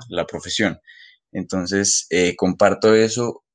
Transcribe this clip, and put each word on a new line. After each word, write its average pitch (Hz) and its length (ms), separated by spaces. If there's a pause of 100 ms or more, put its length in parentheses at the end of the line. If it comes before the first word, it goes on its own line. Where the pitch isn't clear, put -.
la 87 160
profesión. 90 540 (520)
Entonces, 95 800
eh, 90 260
comparto 98 600
eso, 113 480 (120)